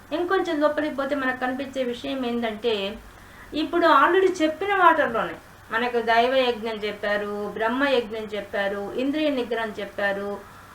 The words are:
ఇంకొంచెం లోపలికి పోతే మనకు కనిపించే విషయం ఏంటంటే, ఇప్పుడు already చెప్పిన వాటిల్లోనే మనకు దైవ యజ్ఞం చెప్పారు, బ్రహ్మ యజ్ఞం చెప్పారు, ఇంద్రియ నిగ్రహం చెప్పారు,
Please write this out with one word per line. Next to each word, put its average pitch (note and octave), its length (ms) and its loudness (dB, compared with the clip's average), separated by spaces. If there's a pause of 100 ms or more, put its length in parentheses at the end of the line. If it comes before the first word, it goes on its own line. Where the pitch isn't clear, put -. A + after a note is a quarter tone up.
(120)
ఇంకొంచెం F4 480 0
లోపలికి D4+ 340 0
పోతే C#4 200 -2
మనకు C4 260 -2
కనిపించే C4 420 -4
విషయం B3+ 440 -4
ఏంటంటే, A3+ 720 -2 (560)
ఇప్పుడు E4 320 2
already D#4+ 560 6
చెప్పిన G4 320 0
వాటిల్లోనే B3 600 4 (380)
మనకు A#3+ 280 0
దైవ A#3 340 4
యజ్ఞం A#3 380 0
చెప్పారు, G#3 840 -4
బ్రహ్మ A#3 340 0
యజ్ఞం A3+ 340 0
చెప్పారు, G3+ 720 -4
ఇంద్రియ C#4+ 360 0
నిగ్రహం A3+ 380 -2
చెప్పారు, G3+ 720 -4 (340)